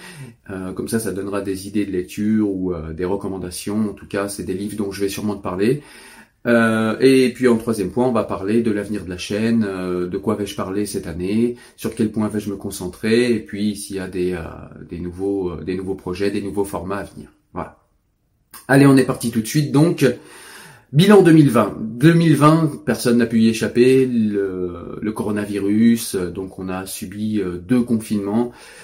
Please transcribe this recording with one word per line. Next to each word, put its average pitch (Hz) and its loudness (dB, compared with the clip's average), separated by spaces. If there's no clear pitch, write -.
Euh, 92 -10
comme 98 -8
ça, 113 -2
ça 104 -6
donnera 98 -6
des 98 -6
idées 101 -4
de 98 -8
lecture 104 -2
ou, 92 -4
euh, 80 -8
des 87 -8
recommandations. 98 -4
En 95 -8
tout - -20
cas, 101 -4
c'est 98 -10
des 92 -6
livres 101 -8
dont 98 -4
je 98 -8
vais 98 0
sûrement 101 -4
te 98 -12
parler. 104 0
Euh, 113 2
et 131 6
puis 127 2
en 117 4
troisième 104 -2
point, 123 0
on 123 0
va 107 0
parler 98 -2
de 113 0
l'avenir 101 -4
de 87 -10
la 90 -8
chaîne, 110 0
euh, 90 -4
de 92 -6
quoi 104 -2
vais-je 98 -6
parler 101 -4
cette 92 -8
année, 104 -2
sur - -8
quel 110 -2
point 107 -2
vais-je 104 -6
me 98 -6
concentrer, 110 -2
et 107 -2
puis 101 -4
s'il - -10
y - -6
a 92 -8
des, 90 -2
euh, 85 -6
des 85 -10
nouveaux, 92 -4
euh, 80 -10
des 92 -4
nouveaux 95 -6
projets, 95 -4
des 101 -4
nouveaux 98 -2
formats 95 -8
à 92 -8
venir. - -20
Voilà. - -12
Allez, 139 8
on 135 8
est 127 4
parti 117 -4
tout 113 -4
de 107 -2
suite. 143 -2
Donc, 151 4
bilan 190 8
deux 165 8
mille 147 8
vingt. 107 2
Deux 120 4
mille 165 4
vingt, 156 6
personne 120 2
n'a 117 4
pu 117 0
y 113 6
échapper, 123 4
le, 98 -2
le 107 -4
coronavirus, 104 0
euh, 90 -4
donc 95 -10
on 95 -8
a 92 -6
subi, 107 -6
euh, 87 -4
deux 113 0
confinements. 113 -2